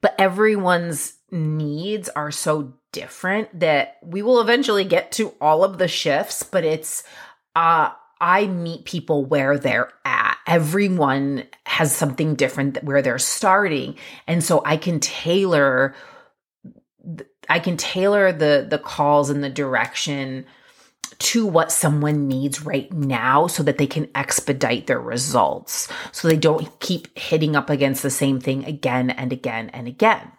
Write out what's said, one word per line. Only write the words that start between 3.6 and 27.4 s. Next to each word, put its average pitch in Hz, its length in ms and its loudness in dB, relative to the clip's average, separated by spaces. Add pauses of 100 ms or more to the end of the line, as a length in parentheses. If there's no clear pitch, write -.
we 175 200 -8
will 240 180 4
eventually 226 440 2
get 175 280 0
to 214 280 -2
all 156 240 4
of 190 140 -2
the 180 100 2
shifts, - 560 -2
but 180 200 -2
it's, 156 380 -4 (540)
uh, 165 340 4 (300)
I 185 260 4
meet 170 380 -6
people 147 400 -2
where 139 340 2
they're 120 320 0 (140)
at. - 420 -2
Everyone 156 1000 0 (220)
has - 280 0
something 151 420 -2
different 135 380 0
th-, 139 100 -8
where 139 180 2
they're 123 160 0
starting. 180 760 0 (300)
And 170 160 0
so 160 220 2
I 151 120 0
can 160 240 -2
tailor, 147 920 2 (1080)
th-, - 240 -14 (200)
I 165 100 2
can 170 180 -2
tailor 196 560 2
the, 147 360 4
the 147 100 -2
calls 147 520 2
and 143 120 0
the 139 80 -4
direction 131 960 -4 (720)
to 226 280 0
what 165 260 2
someone 147 560 2
needs 135 340 -2
right 147 300 -4
now 135 540 2
so 170 160 -2
that 147 160 2
they 143 80 2
can - 280 -4
expedite 131 720 -2
their 123 140 0
results, 120 880 -2 (240)
so - 160 0
they 160 80 6
don't 156 440 0
keep - 380 -6
hitting 156 380 0